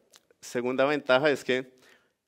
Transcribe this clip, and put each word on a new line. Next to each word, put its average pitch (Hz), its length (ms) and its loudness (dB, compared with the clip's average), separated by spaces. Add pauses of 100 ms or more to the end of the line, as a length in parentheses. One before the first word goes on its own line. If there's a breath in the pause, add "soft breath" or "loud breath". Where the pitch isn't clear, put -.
(400)
Segunda 127 460 -2
ventaja 143 440 2
es - 140 -4
que 127 300 -4 (540 soft breath)